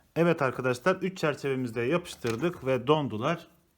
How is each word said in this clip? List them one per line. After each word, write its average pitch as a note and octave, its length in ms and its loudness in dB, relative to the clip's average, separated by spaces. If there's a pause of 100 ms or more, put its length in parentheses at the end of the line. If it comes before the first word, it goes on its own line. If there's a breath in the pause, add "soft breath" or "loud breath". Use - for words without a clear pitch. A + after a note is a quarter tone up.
(160 loud breath)
Evet E3 260 4
arkadaşlar, B2+ 540 0
üç F#3 220 -4
çerçevemizi C3 580 -2
de A#2+ 60 -2
yapıştırdık C#3 840 -2
ve B2+ 220 0
dondular. D3 600 0 (300)